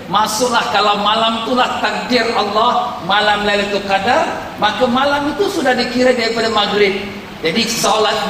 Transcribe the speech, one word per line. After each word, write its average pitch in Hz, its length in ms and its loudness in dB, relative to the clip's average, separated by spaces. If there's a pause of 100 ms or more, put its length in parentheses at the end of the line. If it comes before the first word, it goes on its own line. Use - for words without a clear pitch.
masuklah, 220 640 0
kalau 208 320 2
malam 226 400 0
itulah 247 320 0
takdir 226 560 -2
Allah, 208 720 0
malam 208 400 0
Lailatul 202 400 0
Qadar, 208 720 0
maka 208 320 0
malam 285 400 0
itu 403 160 0
sudah 262 320 0
dikira 247 320 2
daripada 226 400 0
maghrib. 202 560 2 (380)
Jadi 202 240 0
solat 214 480 0 (140)